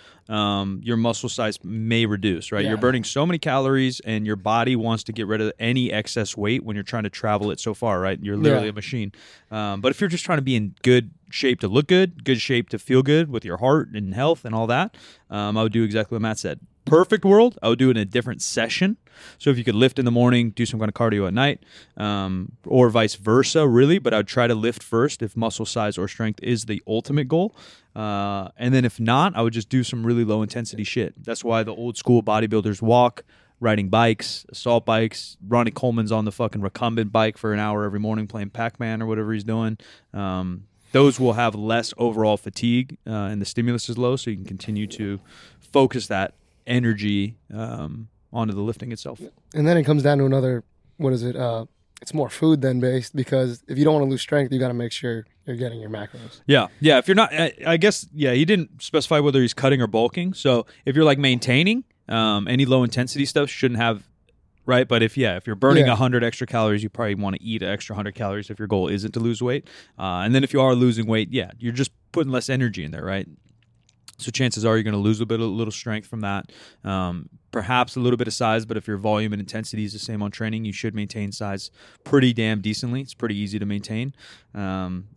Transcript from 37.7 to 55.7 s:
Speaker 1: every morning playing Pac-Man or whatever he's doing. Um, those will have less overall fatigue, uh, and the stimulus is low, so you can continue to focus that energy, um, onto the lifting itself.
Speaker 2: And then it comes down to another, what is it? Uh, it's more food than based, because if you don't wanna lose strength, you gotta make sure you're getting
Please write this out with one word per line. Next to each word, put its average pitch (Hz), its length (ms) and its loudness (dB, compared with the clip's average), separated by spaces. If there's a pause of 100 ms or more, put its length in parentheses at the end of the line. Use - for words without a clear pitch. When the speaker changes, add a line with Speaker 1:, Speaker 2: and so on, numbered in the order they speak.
Speaker 1:
every 101 140 -4
morning 107 280 -4
playing 101 220 -10
Pac-Man 113 520 -6
or 113 40 -6
whatever 110 260 -4
he's 107 140 -4
doing. 113 320 -2 (360)
Um, 92 500 -6 (280)
those 135 260 6
will 123 160 2
have 113 220 0
less 110 420 -2
overall 110 380 0
fatigue, 120 640 -2 (100)
uh, 113 60 -6
and 104 280 -4
the 98 40 -6
stimulus 120 420 -2
is 117 100 -8
low, 123 200 0
so 117 140 -8
you 101 40 -6
can 95 100 -12
continue 104 420 -6
to 101 340 -6 (400)
focus 131 460 2
that 98 260 -2 (320)
energy, 107 680 0 (180)
um, 110 540 -10 (240)
onto 110 220 -2
the 101 80 -4
lifting 117 300 -6
itself. - 280 -12 (340)
Speaker 2:
And 151 140 0
then 170 100 6
it 151 60 4
comes 147 180 4
down 143 180 4
to 135 60 4
another, 131 380 0 (340)
what 135 160 0
is 117 80 0
it? 123 140 -4
Uh, 117 300 -4 (360)
it's - 120 -12
more 143 160 -2
food 156 320 2
than 127 180 0
based, 127 360 -2
because 127 520 -2
if 135 100 -8
you 147 60 4
don't 156 120 6
wanna 143 140 2
lose 131 120 -2
strength, 139 320 0
you 127 60 0
gotta 127 140 0
make 120 200 -4
sure 113 320 -6 (200)
you're 120 120 -8
getting 117 240 -8